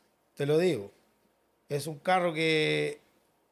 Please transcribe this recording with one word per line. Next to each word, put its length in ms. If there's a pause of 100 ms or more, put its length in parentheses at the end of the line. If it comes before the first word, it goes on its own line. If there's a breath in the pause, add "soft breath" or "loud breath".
(360 soft breath)
te 100
lo 120
digo, 340 (800)
es 180
un 100
carro 360
que 640 (520)